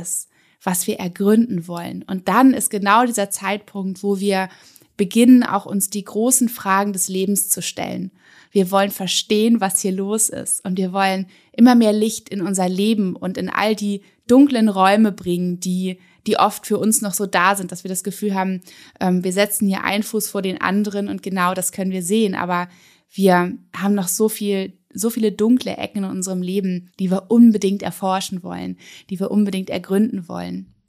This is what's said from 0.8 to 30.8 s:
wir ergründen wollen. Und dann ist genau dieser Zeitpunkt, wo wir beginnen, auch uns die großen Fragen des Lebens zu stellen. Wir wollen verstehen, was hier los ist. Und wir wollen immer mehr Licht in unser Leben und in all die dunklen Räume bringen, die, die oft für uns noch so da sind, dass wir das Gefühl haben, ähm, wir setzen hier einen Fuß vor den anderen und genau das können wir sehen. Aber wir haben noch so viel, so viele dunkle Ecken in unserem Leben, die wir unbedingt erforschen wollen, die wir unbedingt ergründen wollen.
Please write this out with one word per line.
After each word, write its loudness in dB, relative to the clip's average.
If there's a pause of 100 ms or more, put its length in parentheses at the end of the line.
wir -4
ergründen 0
wollen. -10
Und -6
dann 6
ist -4
genau 2
dieser -2
Zeitpunkt, -8
wo -2
wir 0 (480)
beginnen, 6
auch -2
uns -4
die -8
großen 0
Fragen -2
des -4
Lebens -2
zu -2
stellen. -8 (380)
Wir 2
wollen 2
verstehen, 0
was -2
hier -2
los -2
ist. -6
Und -4
wir -2
wollen 0 (260)
immer 8
mehr 6
Licht -2
in -6
unser 0
Leben 0
und -8
in -4
all 0
die -6 (240)
dunklen 6
Räume 4
bringen, -4
die, -4 (280)
die 0
oft 2
für 0
uns 0
noch -6
so -2
da 2
sind, -8
dass -14
wir -10
das -6
Gefühl -4
haben, -2 (400)
ähm, 0
wir -2
setzen 0
hier -2
einen -2
Fuß -4
vor -6
den -4
anderen -2
und -8
genau -2
das -6
können -6
wir -6
sehen. 0
Aber -4 (440)
wir 4 (200)
haben 0
noch -2
so 0
viel, -4 (180)
so -2
viele 0
dunkle 0
Ecken -8
in -6
unserem -6
Leben, -2
die -2
wir -2
unbedingt 6
erforschen -6
wollen, -10 (320)
die -8
wir -4
unbedingt 0
ergründen -2
wollen. -12 (140)